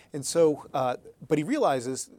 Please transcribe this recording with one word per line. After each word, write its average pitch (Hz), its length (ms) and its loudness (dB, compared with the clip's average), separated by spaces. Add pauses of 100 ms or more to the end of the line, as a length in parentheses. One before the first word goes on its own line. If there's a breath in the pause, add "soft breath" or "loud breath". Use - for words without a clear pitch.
(140)
And 143 120 -8
so, 160 480 2
uh, 127 220 0 (320)
but 156 100 2
he 151 60 0
realizes 139 760 -2